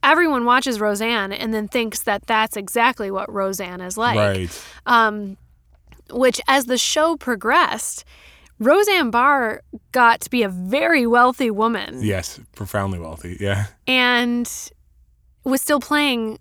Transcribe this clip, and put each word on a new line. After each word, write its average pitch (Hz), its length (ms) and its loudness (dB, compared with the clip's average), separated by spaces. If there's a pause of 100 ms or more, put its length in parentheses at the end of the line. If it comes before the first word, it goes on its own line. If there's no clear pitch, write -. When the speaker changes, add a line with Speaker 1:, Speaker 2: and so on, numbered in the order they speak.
Speaker 1:
everyone 302 440 4
watches 247 340 2
Roseanne 214 500 -2
and 220 220 -6
then 214 160 -4
thinks 226 360 -2
that 202 220 -2
that's 220 300 0
exactly 226 540 -2
what 190 220 -6
Roseanne 190 500 -4
is 185 160 -10
like. 233 180 0
Speaker 2:
Right. 95 460 -2 (240)
Speaker 1:
Um, 214 500 2 (760)
which, 254 380 2
as 269 180 4
the 247 120 0
show 320 380 0
progressed, 240 880 -2 (540)
Roseanne 339 520 4
Barr 240 500 2 (320)
got 233 300 4
to - 80 -12
be 247 120 2
a 208 60 0
very 247 580 0
wealthy 247 440 4
woman. 208 520 -2
Speaker 2:
Yes, 98 380 -4 (140)
profoundly 98 440 -4
wealthy, 85 400 -12
yeah. 101 280 -2 (200)
Speaker 1:
And 240 640 0 (920)
was 269 160 0
still 294 200 0
playing 247 600 -2